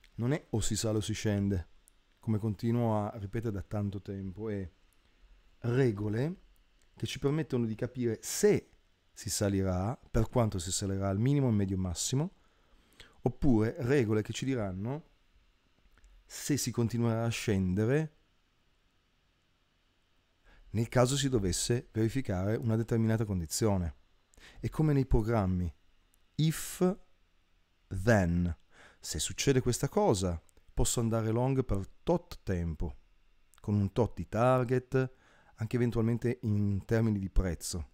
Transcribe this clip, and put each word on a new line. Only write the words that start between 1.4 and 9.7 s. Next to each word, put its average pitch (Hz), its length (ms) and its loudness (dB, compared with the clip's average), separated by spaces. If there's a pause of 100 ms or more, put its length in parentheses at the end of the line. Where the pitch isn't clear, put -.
come 107 200 -2
continuo 113 680 -2
a 107 120 -6
ripetere 107 360 -6
da 95 100 -6
tanto 101 380 -4
tempo, 98 480 -10
è 98 200 -6 (920)
regole 120 840 0 (540)
che 113 100 -6
ci - 120 -10
permettono 123 480 -2
di 110 80 -6
capire 117 480 -4
se - 480 2 (420)
si - 180 -10
salirà, 95 680 0 (120)